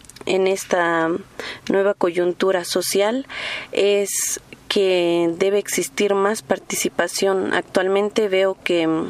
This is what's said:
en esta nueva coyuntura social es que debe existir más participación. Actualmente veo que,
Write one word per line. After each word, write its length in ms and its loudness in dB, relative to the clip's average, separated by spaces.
en 220 2
esta 600 0
nueva 240 2
coyuntura 720 0
social 600 0
es 680 0
que 720 2
debe 200 2
existir 580 -2
más 260 0
participación. 1120 -2
Actualmente 720 0
veo 360 0
que, 240 0